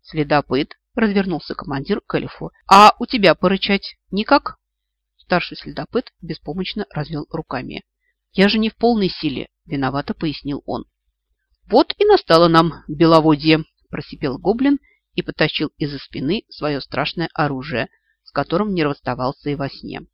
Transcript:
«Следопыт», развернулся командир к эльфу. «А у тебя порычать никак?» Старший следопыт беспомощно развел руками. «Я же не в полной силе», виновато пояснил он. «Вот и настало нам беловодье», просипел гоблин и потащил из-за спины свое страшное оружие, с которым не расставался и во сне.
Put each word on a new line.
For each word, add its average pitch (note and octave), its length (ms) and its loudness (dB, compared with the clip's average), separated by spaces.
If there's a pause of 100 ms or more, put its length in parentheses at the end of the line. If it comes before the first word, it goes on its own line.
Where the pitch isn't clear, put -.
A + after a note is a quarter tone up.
«Следопыт», D3 720 -2 (220)
развернулся G3 600 -2
командир C#3+ 460 -6
к - 140 -8
эльфу. - 360 -6 (160)
«А G3+ 320 8
у A#3+ 60 -4
тебя G3 300 2
порычать F#3+ 600 -2 (160)
никак?» A3 460 0 (600)
Старший - 400 -4
следопыт - 540 -8 (100)
беспомощно F3 680 -8
развел D3+ 380 -8
руками. C#3 540 -10 (480)
«Я G3 180 4
же A3 100 0
не A3 100 0
в - 60 -10
полной A3 340 2
силе», C3 400 -6 (160)
виновато C#3 480 -4
пояснил C#3+ 520 -6
он. - 200 -8 (800)
«Вот C4+ 300 4
и G4+ 80 2
настало E3+ 420 6
нам E3 400 4
беловодье», D#3 760 4 (260)
просипел - 480 -8
гоблин C4 420 0 (340)
и - 80 -4
потащил - 560 -2
из-за C#3+ 220 -6
спины D3+ 500 -6
свое C#3+ 320 -6
страшное D#3 520 -6
оружие, C#3 560 -4 (340)
с - 80 -20
которым F#3 420 -2
не E3+ 100 0
расставался C3 680 -4
и C#3+ 60 -4
во C#3 140 -6
сне. - 320 -12 (120)